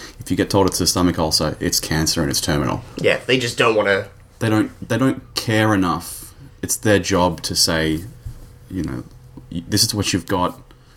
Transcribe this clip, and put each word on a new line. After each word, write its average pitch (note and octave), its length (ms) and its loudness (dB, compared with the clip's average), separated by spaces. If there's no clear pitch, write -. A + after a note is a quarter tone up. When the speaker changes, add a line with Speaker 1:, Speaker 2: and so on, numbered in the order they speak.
Speaker 1:
if - 100 -14
you F#2 60 2
get F2+ 140 2
told G2 180 4
it's - 120 -2
a F2 60 2
stomach F2 320 2
ulcer, D#2+ 400 0
it's - 220 -2
cancer D#2+ 400 0
and C#2+ 100 0
it's - 100 -2
terminal. D2 420 0
Speaker 2:
Yeah, - 280 2
they B2+ 120 4
just A#2 200 -4
don't A#2 160 4
wanna G2 340 2
Speaker 1:
They A2+ 100 0
don't, G#2+ 220 2
they - 80 0
don't C3 260 0
care A2 400 2
enough. F2 580 -2
It's - 140 -2
their G#2 240 4
job F2 420 2
to E2+ 140 -4
say, D#2+ 480 2
you F#2 140 -4
know, B1+ 180 -6
"Y-, E2+ 180 -8
this G#2 140 2
is - 120 0
what G2+ 180 0
you've F2+ 140 -2
got. F2+ 340 -2